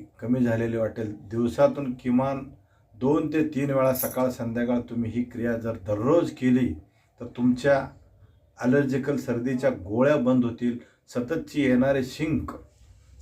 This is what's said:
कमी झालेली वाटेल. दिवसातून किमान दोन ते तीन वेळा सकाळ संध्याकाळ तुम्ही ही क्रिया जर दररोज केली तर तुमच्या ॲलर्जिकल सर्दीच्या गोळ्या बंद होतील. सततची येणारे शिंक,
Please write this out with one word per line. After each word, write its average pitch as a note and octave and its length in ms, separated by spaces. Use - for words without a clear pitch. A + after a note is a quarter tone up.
कमी B2 240
झालेली A#2 320
वाटेल. G#2+ 520
दिवसातून B2+ 680
किमान C3 500
दोन D3 380
ते D#3 160
तीन C#3 220
वेळा C3 240
सकाळ B2+ 360
संध्याकाळ A#2+ 500
तुम्ही A2+ 300
ही A#2+ 120
क्रिया A#2 340
जर A2 300
दररोज B2 440
केली B2 440
तर A#2+ 60
तुमच्या C3+ 640
ॲलर्जिकल C3 580
सर्दीच्या B2 540
गोळ्या A#2+ 460
बंद B2 280
होतील. A#2 340
सततची C#3+ 540
येणारे C3 420
शिंक, D3 460